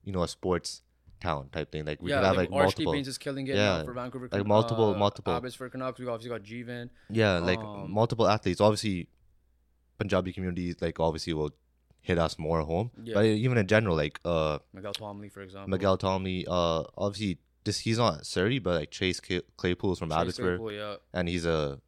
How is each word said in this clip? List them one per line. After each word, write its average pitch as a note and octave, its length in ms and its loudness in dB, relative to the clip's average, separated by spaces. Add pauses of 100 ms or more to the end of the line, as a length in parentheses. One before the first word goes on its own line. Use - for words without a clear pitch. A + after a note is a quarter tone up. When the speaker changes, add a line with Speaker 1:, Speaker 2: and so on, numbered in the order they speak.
Speaker 1:
you G2+ 80 -8
know, F2+ 100 0
a D#2+ 60 0
sports - 540 -2 (380)
town C#2+ 280 -4
type D2+ 240 -6
thing. D2+ 140 -6
Like, D2+ 160 -6
we - 80 -4
Speaker 2:
Yeah, C#3+ 80 0
Speaker 1:
could G2 80 4
have, F#2+ 100 4
Speaker 2:
like, F2+ 140 2
Speaker 1:
like, - 60 -4
Speaker 2:
Archie C#3+ 80 6 (200)
Speaker 1:
multiple E2+ 80 2
Speaker 2:
Paints C#3 160 -2
is B2+ 100 -10
killing C#3 280 -8
it C3+ 100 -2
Speaker 1:
Yeah. G2+ 220 2
Speaker 2:
now D#2 80 -4
for A#2+ 80 -10
Vancouver B2 360 -10
Speaker 1:
Like, G2+ 120 0
Speaker 2:
Can-, G2 60 0
Speaker 1:
multiple, A2 460 6
Speaker 2:
uh, F#2 40 -2
Speaker 1:
multiple. G2+ 340 0
Speaker 2:
Abbotsford B2 400 -6
Canucks, C3 260 -8
we B2+ 80 -10
obviously A#2 220 -6 (100)
got G2+ 80 -12
Jeevan. A#2+ 440 -10 (180)
Speaker 1:
Yeah, G#2 300 4
like, F2+ 220 2
Speaker 2:
Um, G2+ 300 -10
Speaker 1:
multiple A2 380 4
athletes. G2 320 2
Obviously, G2+ 480 2 (920)
Punjabi F#2 340 0
community, F2+ 480 -4
like, E2 200 -2
obviously D#2+ 320 0
will D2+ 180 0 (500)
hit F2+ 180 2
us D#2+ 200 0
more D#2+ 240 0
home. F2 280 -2 (120)
Speaker 2:
Yeah. A2+ 120 -10
Speaker 1:
But G2+ 120 6
even A2+ 320 4
in G2+ 80 2
general, G#2 300 4
like, D2+ 280 0
uh, D#2 340 2 (140)
Speaker 2:
Miguel G2+ 220 -12
Tomley, G#2 360 -12
for G2 120 -18
example. G2 280 -14
Speaker 1:
Miguel F#2+ 280 4
Tomley, F#2+ 480 -2
uh, E2+ 380 0 (120)
obviously, G2+ 420 -2 (260)
this, G#2 160 -2
he's A2+ 180 0
not G#2 260 2
Surrey, G#2+ 360 0
but, F2 180 0
like, D2+ 120 -6
Chase F2+ 320 -2
Cl-, F2+ 200 -2 (140)
Claypool F2+ 360 0
is F2 60 -2
from D#2+ 120 -6
Speaker 2:
Chase D#2 80 0
Speaker 1:
Abbotsford. F2+ 420 -2
Speaker 2:
Claypool, A2 120 -8
yeah. G#2 240 -10 (160)
Speaker 1:
And F2+ 160 -2
he's F2 160 -2
a D2+ 440 0